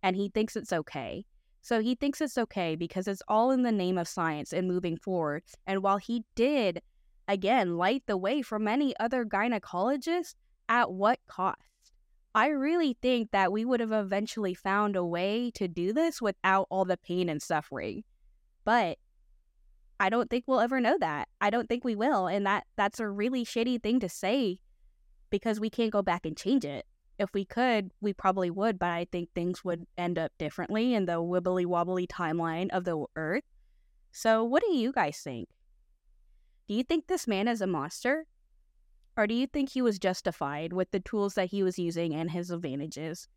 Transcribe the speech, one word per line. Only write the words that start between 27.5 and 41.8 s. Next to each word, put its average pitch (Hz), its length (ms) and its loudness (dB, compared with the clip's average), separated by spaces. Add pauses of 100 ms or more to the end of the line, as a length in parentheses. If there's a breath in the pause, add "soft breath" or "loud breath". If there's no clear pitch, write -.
we 202 140 -2
probably 190 360 2
would, 190 300 0
but 175 80 0
I 175 240 -2
think 175 240 -4
things 180 300 -2
would 170 200 -4 (120)
end 175 200 -2
up 165 200 -2
differently 214 560 0
in 202 120 2
the 170 160 0
wibbly 180 440 0
wobbly 175 420 0
timeline 165 600 -2
of 180 160 -2
the 165 200 -2 (120)
earth. 160 260 -2 (680)
So 220 280 2
what 247 220 2
do 427 80 2
you 254 220 0
guys 151 260 -2
think? 123 300 -10 (1200)
Do 202 60 -2
you 247 80 0
think 320 240 0
this 359 200 -2
man 208 220 2
is 233 100 -2
a 190 80 0
monster? 190 580 -2 (920)
Or 214 100 4
do 220 60 0
you 254 140 2
think 277 220 -2
he 254 120 -2
was 214 180 2
justified 165 720 -2
with 185 200 0
the 196 100 0
tools 202 320 -2
that 185 160 -2
he 196 120 -2
was 185 160 0
using 170 380 -2